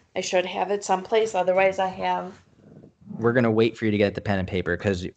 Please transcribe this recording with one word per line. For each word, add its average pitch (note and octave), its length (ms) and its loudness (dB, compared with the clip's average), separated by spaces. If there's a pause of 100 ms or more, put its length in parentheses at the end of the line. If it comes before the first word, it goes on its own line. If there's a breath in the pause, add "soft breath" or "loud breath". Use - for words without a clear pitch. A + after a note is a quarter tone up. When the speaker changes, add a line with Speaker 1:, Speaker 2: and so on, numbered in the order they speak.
(160)
Speaker 1:
I F#3+ 60 -2
should F#3 240 0
have F#3 240 -4
it G3+ 120 -2
someplace. G#3+ 520 0
Otherwise, F#3+ 440 2
I F#3+ 100 0
have. F#3 440 -4 (840)
Speaker 2:
We're A#2 160 2
gonna A#2+ 160 4
wait A2+ 260 2
for - 80 -6
you A2 60 2
to G#2 80 2
get G2+ 160 2
the - 80 -8
pen G2+ 160 0
and F#2 100 -4
paper F2+ 300 -2
'cause F#2 280 -2 (100)